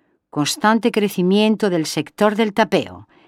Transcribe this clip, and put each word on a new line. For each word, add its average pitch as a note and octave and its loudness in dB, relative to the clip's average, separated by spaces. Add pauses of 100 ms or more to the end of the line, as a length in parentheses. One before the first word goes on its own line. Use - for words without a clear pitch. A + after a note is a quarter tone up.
(300)
Constante G#3+ 0
crecimiento G3+ 0
del E3 0
sector G3+ -2
del G#3+ 0
tapeo. C3+ -2 (200)